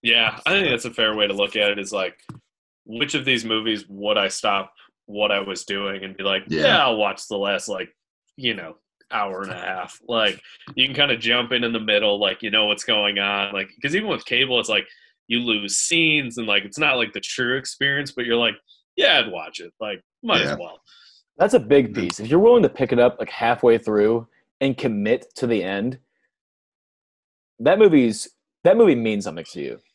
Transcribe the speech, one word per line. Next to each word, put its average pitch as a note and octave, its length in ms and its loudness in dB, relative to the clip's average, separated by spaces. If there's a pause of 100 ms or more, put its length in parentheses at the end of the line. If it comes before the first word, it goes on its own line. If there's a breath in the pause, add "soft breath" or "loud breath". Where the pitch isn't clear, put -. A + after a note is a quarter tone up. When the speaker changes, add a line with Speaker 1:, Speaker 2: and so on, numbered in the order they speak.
Speaker 1:
Yeah, A2+ 440 0
I - 40 0
think F#3+ 180 0
that's A#2+ 160 -2
a A#2 80 -8
fair A2 220 0
way G#2 120 0
to G2 60 -2
look G2 240 -4
at G#2 140 2
it, G2+ 80 -4
is, F#2+ 120 -8
like, F#2+ 260 -4 (680)
which C#3 280 -6
of C3+ 100 -2
these B2 220 0
movies A2 420 -2
would G2+ 300 -2
I G2 120 0
stop G2 440 -4 (320 soft breath)
what G#2 260 -2
I G2+ 80 0
was F#2+ 240 -8
doing G2 400 -6
and F#2+ 140 -14
be G2 60 -10
like, F#2+ 240 -2
Speaker 2:
Yeah. D#2 180 -2
Speaker 1:
"Yeah, E3 200 4
I'll A#2 120 0
watch G2+ 300 -2
the G#2 100 -6
last, G2 320 -2
like, F#2 260 -8 (400)
you A#2+ 200 -4
know, E2 220 -14 (340)
hour G2 320 -4
and F#2 80 -10
a F#2 60 -8
half." F#2 500 -10
Like, G#2+ 340 0 (340 loud breath)
you C3 120 2
can C#3 80 -6
kinda C#3+ 220 2
jump A#2 340 0
in A#2+ 120 0
in A#2 80 -2
the A2+ 80 -2
middle, G#2 400 2
like, G2 220 -2
you A2 80 -6
know G#2+ 160 2
what's G#2 180 -2
going G#2 360 0
on. G2+ 340 -2
Like, G2 160 -6 (120)
'cause D3 140 -4
even G#3+ 140 -2
with C3+ 160 -4
cable, B2+ 340 0
it's G#2+ 100 -6
like, G2+ 180 -2 (400 soft breath)
you A#2+ 120 -2
lose G#2+ 380 -2
scenes D3+ 600 -2
and, A2+ 80 -6
like, G2+ 180 0
it's G#2 140 -14
not, D3 180 0
like, A2+ 160 -4
the A#2+ 60 -8
true B2+ 380 -4
experience, C#3 540 -6
but A#2+ 140 -8
you're A#2 120 0
like, A2+ 180 0 (400 soft breath)
"Yeah, F3 240 4
I'd A2+ 120 -2
watch E2 280 -12
it. F2 200 -16
Like, G#2 220 -8 (220)
might F#3 180 0
Speaker 2:
Yeah. D2 120 -2
Speaker 1:
as - 60 -6
well." - 220 -16 (560 soft breath)
Speaker 3:
That's G#3 160 2
a B3 60 8
big A2+ 340 4
Speaker 2:
Mm-hmm. A2+ 80 -4
Speaker 3:
piece. F2 180 -4
If A2 120 -10
you're E3 80 6
willing A3+ 240 8
to D3 60 4
pick - 220 -2
it A#2+ 80 4
up, A#2+ 200 4
like, G#2 100 -6
halfway A#2 480 4
through A2 500 2 (320)
and C3+ 160 0
commit A2 600 -2
to C3 100 -4
the A2 180 0
end, G2+ 360 -4 (1600)
that D3+ 180 4
movie's, C#3+ 500 6 (360)
that F#3+ 140 8
movie G3+ 180 8
means A2 300 -2
something E2 260 -10
to D#2+ 100 -10
you. B1+ 180 -10 (160)